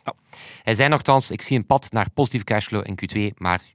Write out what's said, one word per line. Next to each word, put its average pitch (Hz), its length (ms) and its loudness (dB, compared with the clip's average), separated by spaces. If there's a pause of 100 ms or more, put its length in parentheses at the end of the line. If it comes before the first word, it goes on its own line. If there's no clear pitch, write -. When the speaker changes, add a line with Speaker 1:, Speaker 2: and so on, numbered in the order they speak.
Speaker 1:
Ja. - 80 -6 (500)
Speaker 2:
Hij 110 120 2
zei 135 140 4
nogthans, 135 420 2
"Ik 98 100 -8
zie 135 160 0
een 107 80 0
pad - 260 0
naar 107 200 0
positieve 127 340 0
cashflow 104 420 -2
in 98 80 -8
Q 95 100 -8
twee, 104 320 -2
maar 90 240 0 (140)